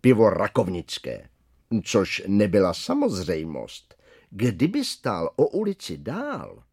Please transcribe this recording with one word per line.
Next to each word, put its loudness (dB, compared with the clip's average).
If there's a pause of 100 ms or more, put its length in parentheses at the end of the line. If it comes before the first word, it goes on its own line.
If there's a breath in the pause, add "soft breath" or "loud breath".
pivo 6
rakovnické, -4 (540)
což 0
nebyla 4
samozřejmost. -4 (340 soft breath)
Kdyby 0
stál -4
o 4
ulici -4
dál -10